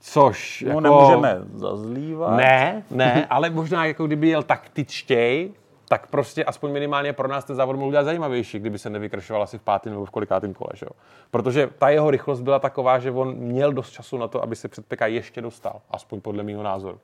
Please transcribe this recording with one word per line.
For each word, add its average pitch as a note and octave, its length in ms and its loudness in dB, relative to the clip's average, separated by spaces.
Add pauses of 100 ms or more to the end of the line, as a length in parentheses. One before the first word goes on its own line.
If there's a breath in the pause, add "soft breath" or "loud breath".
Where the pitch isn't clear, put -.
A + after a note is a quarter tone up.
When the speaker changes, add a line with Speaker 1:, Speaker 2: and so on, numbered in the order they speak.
Speaker 1:
Což - 600 2
Speaker 2:
No, B2+ 80 -2
Speaker 1:
jako D3+ 120 0
Speaker 2:
nemůžeme C#3 560 8 (180)
zazlívat. A2+ 800 -4
Speaker 1:
Ne, C3 540 4
ne, B2+ 340 2
<laughs> - 40 -16
ale D3 200 2
možná D#3+ 360 -2
jako D#3 220 -2
kdyby D3+ 220 0
jel D#3 140 0
taktičtěj, C3+ 1080 -2 (360)
tak - 200 0
prostě C#3+ 360 -4
aspoň - 280 -6
minimálně C#3+ 420 -4
pro C3 140 -4
nás C3+ 180 -6
ten C#3 100 -10
závod C3 200 0
mohl C#3 120 -4
udělat C#3+ 160 2
zajímavější, C#3 560 -4
kdyby G#2 200 -6
se A#2+ 100 -10
nevykršoval G#2 540 -6
asi G#2 140 -10
v - 40 -14
pátém G#2 320 -2
nebo G2+ 120 -6
v - 40 -14
kolikátém G2 440 -2
kole, - 200 -12
že - 120 -14
jo? - 60 -16 (400 soft breath)
Protože B2 460 0
ta C#3 120 4
jeho D3+ 220 4
rychlost C3+ 300 -2
byla C3+ 180 0
taková, C3 400 0
že B2+ 120 -4
on C3 240 -4
měl B2 380 0
dost C3 180 -6
času - 260 -12
na A#2 100 -4
to, A#2 160 2
aby A#2 120 -2
se - 120 -12
před - 180 -14
P - 120 -8
K A#2 100 2
ještě A2+ 340 -4
dostal, - 400 -10 (100)
aspoň G#2 300 -10
podle G#2 220 -6
mýho G#2 200 -8
názoru. G2 400 -6